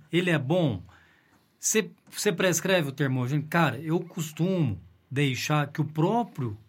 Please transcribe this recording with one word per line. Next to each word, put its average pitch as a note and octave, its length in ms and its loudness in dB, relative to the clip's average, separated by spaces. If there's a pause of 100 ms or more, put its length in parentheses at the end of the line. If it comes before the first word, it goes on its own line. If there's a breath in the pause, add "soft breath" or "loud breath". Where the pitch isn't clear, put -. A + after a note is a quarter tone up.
(100)
ele F3+ 200 0
é D#3 80 2
bom? C3 440 0 (800 soft breath)
Você, G#3+ 300 0 (200)
você - 220 0
prescreve F3+ 560 2
o C3 40 -6
termogênico? C3+ 560 0
Cara, D3+ 300 2
eu D#3+ 220 -2
costumo D#3+ 800 -2 (300)
deixar C#3+ 580 0
que D3+ 120 -8
o D3+ 40 2
próprio, D#3 720 -2 (120)